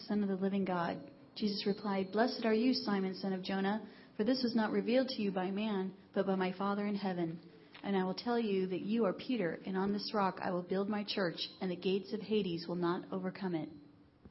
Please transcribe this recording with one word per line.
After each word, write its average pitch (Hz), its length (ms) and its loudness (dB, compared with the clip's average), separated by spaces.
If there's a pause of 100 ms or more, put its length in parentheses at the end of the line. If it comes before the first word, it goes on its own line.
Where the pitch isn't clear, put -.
Son 208 160 2
of 196 60 0
the 190 80 0
living 196 260 2
God." 175 340 0 (380)
Jesus 202 300 -2
replied, 196 480 0
"Blessed 233 320 2
are 220 80 4
you, 240 200 4
Simon, 190 420 0
son 196 180 -2
of 185 100 -4
Jonah, 196 380 0 (340)
for 214 80 0
this 254 180 4
was 233 140 2
not 214 160 4
revealed 233 380 4
to - 120 -4
you 202 100 2
by 185 200 0
man, 196 400 0 (220)
but 196 120 2
by 190 100 2
my 185 180 0
Father 202 320 0
in 208 100 0
heaven. 175 420 -2 (460)
And 202 140 0
I 185 80 2
will 185 80 0
tell 240 260 0
you 196 280 2
that 180 140 -4
you 220 240 2
are 185 60 6
Peter, 190 540 -2
and 190 100 -4
on 190 160 2
this 208 220 -2
rock 196 280 2
I 190 100 0
will 180 100 0
build 190 260 0
my 208 160 -2
church, 185 360 -2 (200)
and 185 100 -2
the 175 60 -2
gates 190 380 0
of 202 80 -4
Hades 185 440 0
will 175 100 -4
not 175 360 0
overcome 185 440 -4
it." 156 120 -4 (640)